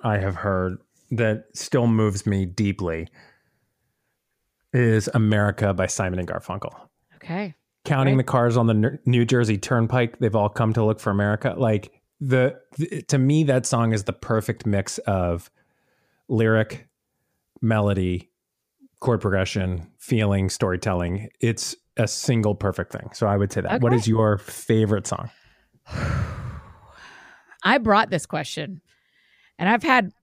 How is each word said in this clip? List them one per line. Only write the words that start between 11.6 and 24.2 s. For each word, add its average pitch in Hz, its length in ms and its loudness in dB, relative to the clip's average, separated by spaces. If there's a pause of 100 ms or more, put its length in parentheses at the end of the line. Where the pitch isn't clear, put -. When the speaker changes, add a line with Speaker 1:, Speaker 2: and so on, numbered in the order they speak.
Speaker 1:
the, 127 380 0 (180)
th-, 156 300 -6
to 143 100 0
me, 147 280 2
that 131 200 2
song 117 280 0
is 101 100 -2
the - 100 -4
perfect - 540 -4
mix 101 320 -2
of 87 500 -2 (760)
lyric, 110 600 0 (720)
melody, 98 680 0 (720)
chord 113 220 0
progression, 92 760 -2
feeling, 101 520 0
storytelling. 92 800 -2 (100)
It's - 340 -2 (220)
a 113 100 0
single 107 480 0
perfect 95 380 -4
thing. - 220 -12
So 110 140 -2
I 101 100 2
would 101 140 0
say 98 100 -2
that. 139 200 -2
What 120 120 4
Speaker 2:
Okay. 120 60 4
Speaker 1:
is 107 100 -2
your 110 280 2